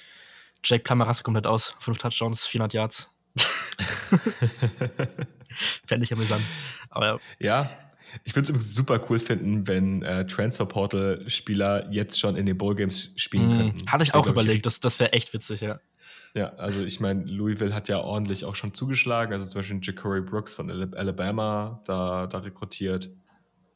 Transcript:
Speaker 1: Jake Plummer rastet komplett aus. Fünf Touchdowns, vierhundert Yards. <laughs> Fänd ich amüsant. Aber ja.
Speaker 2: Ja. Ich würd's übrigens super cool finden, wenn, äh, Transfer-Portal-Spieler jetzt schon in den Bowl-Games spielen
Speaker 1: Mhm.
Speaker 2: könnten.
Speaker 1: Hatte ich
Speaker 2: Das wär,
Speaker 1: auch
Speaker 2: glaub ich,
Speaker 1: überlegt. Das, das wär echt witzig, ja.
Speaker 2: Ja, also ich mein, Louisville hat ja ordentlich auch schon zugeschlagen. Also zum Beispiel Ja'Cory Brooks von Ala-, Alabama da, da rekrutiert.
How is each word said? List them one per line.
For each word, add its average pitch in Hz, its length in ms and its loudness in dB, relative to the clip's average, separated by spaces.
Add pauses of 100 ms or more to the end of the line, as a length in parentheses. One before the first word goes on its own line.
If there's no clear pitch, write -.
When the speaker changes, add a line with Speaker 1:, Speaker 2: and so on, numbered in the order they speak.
(640)
Speaker 1:
Jake 117 200 4
Plummer 120 220 4
rastet 117 200 0
komplett 110 200 2
aus. 110 340 0
Fünf 113 200 -2
Touchdowns, 117 480 -2
vierhundert 110 260 0
Yards. 110 360 -2 (260)
<laughs> - 80 4 (2500)
Fänd 120 180 2
ich 117 100 -2
amüsant. 110 300 2 (460)
Aber 110 180 0
ja. 107 120 0 (200)
Speaker 2:
Ja. 127 300 2 (560)
Ich - 100 -6
würd's 139 140 4
übrigens 110 260 2
super 123 340 2
cool 113 80 4
finden, 104 500 0
wenn, 95 360 2
äh, 92 240 -2
Transfer-Portal-Spieler 101 1600 0
jetzt 104 280 0
schon 101 160 2
in 98 100 2
den 92 120 2
Bowl-Games 98 580 0
spielen 117 360 2
Speaker 1:
Mhm. 117 60 6
Speaker 2:
könnten. 107 340 0
Speaker 1:
Hatte 151 120 4
ich 147 60 4
Speaker 2:
Das - 40 2
wär, 147 60 8
Speaker 1:
auch - 60 6
Speaker 2:
glaub 98 120 4
ich, 110 60 6
Speaker 1:
überlegt. 110 240 4
Das, - 120 2
das - 200 2
wär 117 160 4
echt - 180 0
witzig, 107 280 -4
ja. 107 180 -6 (560)
Speaker 2:
Ja, 101 220 -2
also 98 260 -2
ich - 160 -4
mein, 98 260 0
Louisville 101 480 -2
hat 104 160 -4
ja 98 100 0
ordentlich 101 460 -2
auch 101 80 -6
schon 104 220 -6
zugeschlagen. 120 580 0
Also 98 140 -4
zum 98 120 -6
Beispiel 98 200 -4
Ja'Cory 95 420 -2
Brooks 104 320 -6
von - 160 -8
Ala-, 92 260 -6
Alabama 104 920 -2
da, 92 420 -2
da 92 120 -6
rekrutiert. 92 680 -6 (680)